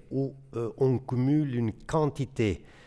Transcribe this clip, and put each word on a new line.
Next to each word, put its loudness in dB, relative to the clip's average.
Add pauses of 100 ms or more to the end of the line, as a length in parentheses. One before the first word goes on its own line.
(120)
où, -2 (220)
euh, -4
on 4
cumule 0
une 0
quantité, -2 (220)